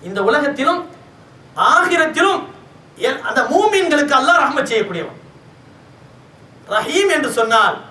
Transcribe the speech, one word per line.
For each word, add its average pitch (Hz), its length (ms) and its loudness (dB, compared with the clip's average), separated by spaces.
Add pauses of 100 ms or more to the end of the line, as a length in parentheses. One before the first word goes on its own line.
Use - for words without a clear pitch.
இந்த 196 100 -8 (100)
உலகத்திலும் 285 520 0 (880)
ஆகிரத்திலும் 339 680 2 (680)
எல்-, - 220 -4
அந்த 254 120 0 (100)
மூமின்களுக்கு 330 680 2
அல்லாஹ் 330 260 2
ரஹ்மத் 269 260 -4
செய்யக்கூடியவன். 175 460 -4 (1600)
ரஹீம் 359 400 0
என்று 269 220 -2
சொன்னால் 220 400 2 (140)